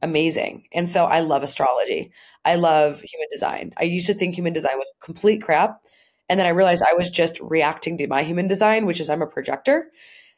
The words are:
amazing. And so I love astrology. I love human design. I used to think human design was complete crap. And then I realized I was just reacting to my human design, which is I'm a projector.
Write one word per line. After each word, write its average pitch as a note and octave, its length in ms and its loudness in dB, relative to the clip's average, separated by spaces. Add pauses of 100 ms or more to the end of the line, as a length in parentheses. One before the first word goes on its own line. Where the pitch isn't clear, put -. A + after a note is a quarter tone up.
amazing. D#3+ 720 -2
And F3 160 -2
so F3 160 4
I D#3+ 140 2
love D3+ 240 0
astrology. B2+ 680 -2 (320)
I E3+ 120 2
love D#3 460 2
human D#3 280 -10
design. - 480 -6
I - 60 -2
used F3 240 -2
to G#3 80 2
think F3+ 180 -4
human F3 180 -4
design D3 260 -2
was C3+ 220 -8
complete G#3+ 440 0
crap. F3+ 420 0 (480)
And F#3+ 60 2
then F#3 80 2
I - 20 2
realized F3 320 4
I E3+ 140 4
was F3 160 0
just E3 300 0
reacting D#3+ 580 0
to D3 80 -2
my C3+ 160 0
human F3 240 -2
design, G#3+ 400 2
which E3+ 120 -2
is D3+ 80 -6
I'm D3+ 140 -2
a D3+ 60 -4
projector. D3+ 640 -2 (460)